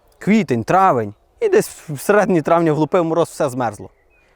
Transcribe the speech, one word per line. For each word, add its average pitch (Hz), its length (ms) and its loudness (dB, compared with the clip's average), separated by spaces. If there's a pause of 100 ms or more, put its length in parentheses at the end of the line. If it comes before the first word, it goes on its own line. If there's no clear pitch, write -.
(180)
Квітень, 131 460 0
травень. 156 500 0 (260)
І 453 80 0
десь 359 200 2
в - 320 -14
середині 196 420 2
травня 165 300 2
влупив 156 320 0
мороз, 160 240 -2
все 156 200 -4
змерзло. 117 420 -6 (460)